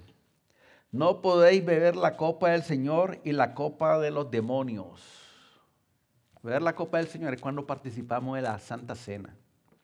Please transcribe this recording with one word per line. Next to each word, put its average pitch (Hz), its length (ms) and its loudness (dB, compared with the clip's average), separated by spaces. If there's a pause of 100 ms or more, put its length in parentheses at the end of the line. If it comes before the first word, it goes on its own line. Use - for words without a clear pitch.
(920)
"No 170 320 0
podéis 180 420 8
beber 170 320 4
la 170 220 0
copa 165 320 2
del 170 120 2
Señor 160 640 -2
y 151 80 -4
la 123 220 0
copa 156 440 0
de 151 120 -2
los 147 200 -6
demonios". 113 880 -6 (1200)
Beber 120 180 -2
la 165 140 -2
copa 170 240 -4
del 165 80 -2
Señor 160 260 -8
es 123 80 -8
cuando 143 260 -8
participamos 127 680 -8
de 131 60 -6
la 110 160 -6
Santa 120 360 -12
Cena. 101 400 -14 (500)